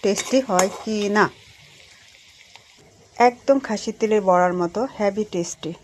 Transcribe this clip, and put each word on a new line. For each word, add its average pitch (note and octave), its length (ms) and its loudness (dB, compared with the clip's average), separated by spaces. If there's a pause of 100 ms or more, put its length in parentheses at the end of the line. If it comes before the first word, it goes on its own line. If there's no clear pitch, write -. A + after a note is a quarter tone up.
টেস্টি G#3 380 0
হয় F#3+ 280 0 (160)
কি G#3+ 240 -4
না। G3+ 160 4 (1900)
একদম B3 420 2
খাসির A3 420 -6
তেলের G#3+ 200 2
বড়ার F3+ 340 4
মতো F3 260 -4 (180)
হেভি G#3 260 -2
টেস্টি। E3+ 480 -8 (120)